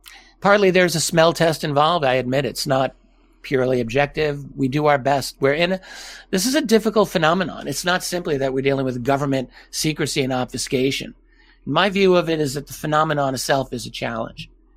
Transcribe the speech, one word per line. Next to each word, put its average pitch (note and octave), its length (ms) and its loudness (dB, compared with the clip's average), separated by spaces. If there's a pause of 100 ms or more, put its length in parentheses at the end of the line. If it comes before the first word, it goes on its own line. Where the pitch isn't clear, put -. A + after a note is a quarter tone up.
(400)
partly G3+ 300 4
there's F3 260 4
a D3+ 40 0
smell E3 320 4
test E3 300 0
involved. D#3 420 2
I B2+ 100 2
admit C3 300 0
it's - 220 -6
not C3+ 280 0 (480)
purely B2+ 380 0
objective. C#3+ 640 -2 (120)
We C#3 120 0
do D3+ 180 0
our C#3+ 120 4
best. C3+ 420 -2
We're C3+ 140 2
in F3 180 0
a, F#3 80 -4 (500)
this F#3+ 160 0
is C4 80 0
a D#4 80 2
difficult A3 460 2
phenomenon. E3 600 0
It's C#3+ 160 -6
not F3+ 180 0
simply F3 360 -4
that C3+ 140 -2
we're C3 100 -2
dealing C3+ 220 0
with B2+ 200 -4
government C3+ 460 0 (200)
secrecy D#3 520 -2
and C3 100 -2
obfuscation. B2+ 800 -2 (500)
My E3+ 260 2
view F#3 260 4
of E3 120 0
it E3 120 0
is C#3 140 -2
that C#3+ 120 -10
the - 60 -18
phenomenon D3+ 600 0
itself C3+ 380 -2
is A#2+ 140 -8
a A#2 40 -14
challenge. A#2 580 -10 (280)